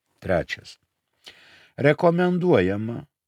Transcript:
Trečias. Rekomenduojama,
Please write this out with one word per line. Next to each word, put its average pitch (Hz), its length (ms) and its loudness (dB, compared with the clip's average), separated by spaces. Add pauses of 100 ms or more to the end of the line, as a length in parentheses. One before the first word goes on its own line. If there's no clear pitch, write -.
(220)
Trečias. - 560 -6 (1000)
Rekomenduojama, 147 1300 0 (240)